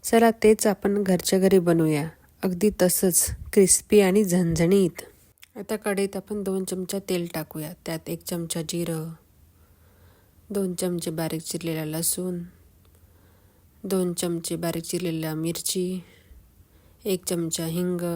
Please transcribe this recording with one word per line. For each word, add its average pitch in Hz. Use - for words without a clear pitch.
चला, 226
तेच 220
आपण 202
घरच्या 185
घरी 190
बनवूया. 160
अगदी 185
तसंच 180
क्रिस्पी 208
आणि 196
झणझणीत. 175
आता 214
कढईत 196
आपण 202
दोन 190
चमचा 185
तेल 175
टाकूया. 156
त्यात 165
एक 165
चमचा 170
जिरं, 165
दोन 196
चमचे 175
बारीक 160
चिरलेला 165
लसूण, 170
दोन 185
चमचे 170
बारीक 165
चिरलेला 160
मिरची, 180
एक 185
चमचा 170
हिंग. 175